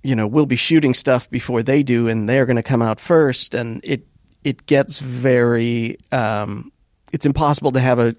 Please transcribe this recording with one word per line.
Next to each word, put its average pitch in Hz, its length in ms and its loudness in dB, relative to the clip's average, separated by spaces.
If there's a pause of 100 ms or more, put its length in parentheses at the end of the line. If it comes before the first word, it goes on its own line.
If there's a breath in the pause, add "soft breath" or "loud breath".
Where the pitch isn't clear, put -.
you 131 140 0
know, 110 120 0
we'll 143 200 2
be 127 80 0
shooting 147 380 2
stuff - 360 0
before 120 320 -4
they 139 220 2
do, 120 240 2
and 110 200 -2
they're 131 180 2
gonna 117 180 0
come 123 180 0
out 110 180 -2
first, 156 540 0
and 117 300 -6
it, - 240 -6 (360)
it - 220 -6
gets 139 340 2
very, 120 960 0 (140)
um, 107 600 -4 (420)
it's 151 120 -6
impossible 147 480 2
to 131 60 2
have 127 200 2
a 117 200 2